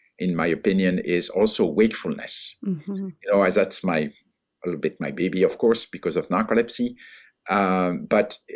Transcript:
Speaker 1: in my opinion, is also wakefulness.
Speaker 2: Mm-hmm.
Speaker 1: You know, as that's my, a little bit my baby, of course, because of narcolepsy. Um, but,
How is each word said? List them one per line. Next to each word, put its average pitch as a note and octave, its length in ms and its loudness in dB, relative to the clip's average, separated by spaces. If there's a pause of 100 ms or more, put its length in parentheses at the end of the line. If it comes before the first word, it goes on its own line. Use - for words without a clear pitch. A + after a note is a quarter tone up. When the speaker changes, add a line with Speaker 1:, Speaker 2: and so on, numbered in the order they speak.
(180)
Speaker 1:
in F2+ 160 -2
my E2 120 0
opinion, F#2 580 2
is F2 240 0
also G#2+ 360 2
wakefulness. - 920 0 (100)
Speaker 2:
Mm-hmm. F#3+ 280 -6
Speaker 1:
You F#3+ 380 -6
know, G2+ 100 4
as F#2 120 2
that's - 300 0
my, D#2+ 260 0 (540)
a - 20 -4
little E2+ 140 -4
bit D2+ 200 -4
my C#2+ 100 -6
baby, F#2 320 0
of - 160 2
course, A2+ 280 2
because - 300 -6
of E2 120 -4
narcolepsy. A#2 680 0 (540)
Um, F#2 600 2
but, G#2+ 280 2 (200)